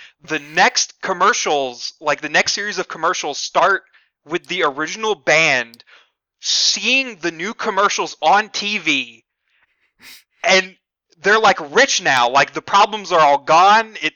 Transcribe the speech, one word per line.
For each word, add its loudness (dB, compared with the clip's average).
The -6
next -2
commercials, -2
like, -4
the -8
next 0
series -8
of -6
commercials -4
start 0
with -8
the -6
original -4
band 0
seeing -2
the -4
new -8
commercials -2
on 2
T -6
V, -4
and 0
they're, 2
like, 2
rich 2
now. 2
Like, 2
the -8
problems 0
are 4
all 6
gone. 4
It, -2